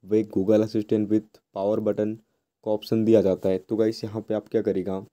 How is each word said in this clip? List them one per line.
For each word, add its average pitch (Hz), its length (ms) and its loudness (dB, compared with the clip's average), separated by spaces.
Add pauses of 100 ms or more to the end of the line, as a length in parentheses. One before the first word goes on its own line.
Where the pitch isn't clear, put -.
wake 104 240 0
Google 107 360 2
Assistant 107 440 -2
with 107 300 -2 (180)
power 104 220 -2
button 107 360 -2 (520)
का 110 40 -4
ऑप्शन 110 340 -2
दिया 110 180 8
जाता 92 260 0
है। 95 100 0
तो 110 180 -6
गाइस, 110 280 -2
यहाँ 107 180 -8
पे 107 120 -6
आप 104 140 -6
क्या 110 140 -2
करेगा 95 360 -2 (140)